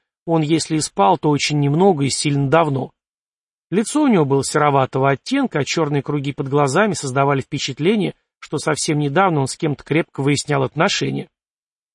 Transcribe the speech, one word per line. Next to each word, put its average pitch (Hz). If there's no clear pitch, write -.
он, 165
если 156
и 151
спал, 190
то 151
очень 147
немного 147
и 135
сильно 143
давно. 139
Лицо 226
у 294
него 196
было 135
сероватого 139
оттенка, 240
а 135
черные 147
круги 143
под 139
глазами 147
создавали 139
впечатление, 160
что -
совсем 156
недавно 151
он 131
с -
кем-то 151
крепко 147
выяснял 139
отношения. 143